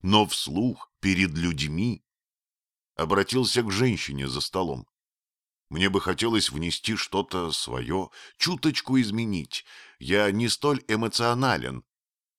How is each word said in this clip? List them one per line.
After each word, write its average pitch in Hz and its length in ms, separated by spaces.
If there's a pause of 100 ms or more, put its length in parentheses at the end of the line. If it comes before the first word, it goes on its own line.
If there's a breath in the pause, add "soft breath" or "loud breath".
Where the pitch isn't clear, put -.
но 104 240
вслух, - 720
перед 92 360
людьми. 82 680 (920)
Обратился 98 680
к 107 100
женщине 80 560
за 67 120
столом. 76 460 (840)
Мне 90 160
бы 95 140
хотелось 107 480
внести 85 460
что-то 92 540
своё, 64 600 (260 loud breath)
чуточку 139 640
изменить. 107 640 (340 loud breath)
Я 98 320
не 110 200
столь 143 360
эмоционален. 110 960 (560)